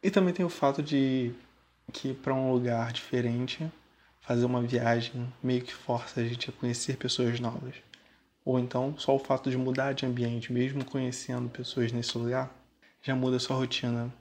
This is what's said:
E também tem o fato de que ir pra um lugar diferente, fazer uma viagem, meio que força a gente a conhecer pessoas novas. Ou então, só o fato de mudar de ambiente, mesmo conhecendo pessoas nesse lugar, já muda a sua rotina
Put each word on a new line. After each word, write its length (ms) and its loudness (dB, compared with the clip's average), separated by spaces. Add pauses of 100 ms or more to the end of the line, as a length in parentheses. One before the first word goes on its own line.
E 80 4
também 220 4
tem 120 0
o 40 0
fato 340 2
de 480 2 (640)
que 160 -6
ir 60 -4
pra 180 -2
um 180 2
lugar 400 2
diferente, 800 -2 (480)
fazer 240 2
uma 180 2
viagem, 800 0
meio 200 2
que 120 -12
força 460 -4
a 60 2
gente 240 -4
a 40 -12
conhecer 440 -2
pessoas 420 0
novas. 360 -6 (720)
Ou 120 2
então, 400 0
só 160 4
o 60 6
fato 300 0
de 80 2
mudar 340 0
de 140 -2
ambiente, 480 -2
mesmo 320 0
conhecendo 640 -4
pessoas 420 -2
nesse 260 -4
lugar, 320 0 (520)
já 120 -2
muda 220 2
a 60 2
sua 160 -2
rotina 520 -2 (120)